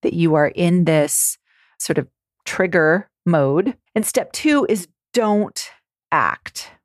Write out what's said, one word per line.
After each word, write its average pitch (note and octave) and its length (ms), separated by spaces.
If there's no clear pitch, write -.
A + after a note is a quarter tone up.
that - 140
you E3 200
are D3 140
in F3 380
this D3+ 500
sort - 200
of - 100
trigger F3 640
mode. E3+ 500
And G#3+ 120
step - 260
two D4 360
is G3+ 200
don't G#3+ 580
act - 600